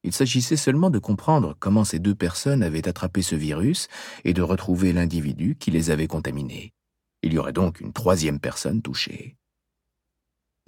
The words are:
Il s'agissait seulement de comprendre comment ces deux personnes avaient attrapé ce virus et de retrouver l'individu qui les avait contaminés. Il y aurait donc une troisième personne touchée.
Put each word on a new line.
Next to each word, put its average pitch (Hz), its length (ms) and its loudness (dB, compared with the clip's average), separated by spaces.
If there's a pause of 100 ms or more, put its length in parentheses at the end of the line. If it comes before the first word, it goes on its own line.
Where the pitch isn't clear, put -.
Il 90 100 -4
s'agissait 131 420 2
seulement 151 340 2
de 117 100 2
comprendre 110 600 2
comment 104 240 4
ces 82 160 -2
deux 98 160 2
personnes 120 480 0
avaient 80 240 -2
attrapé 90 340 -2
ce 85 140 -2
virus 78 520 0 (360)
et 87 100 2
de 90 80 2
retrouver 90 520 2
l'individu 85 640 0
qui - 120 -2
les 82 180 2
avait 80 180 2
contaminés. 71 680 -6 (500)
Il 80 100 2
y 80 40 2
aurait 69 160 -2
donc 87 280 0
une - 100 -10
troisième 78 480 2
personne 69 420 -4
touchée. - 540 -8 (1300)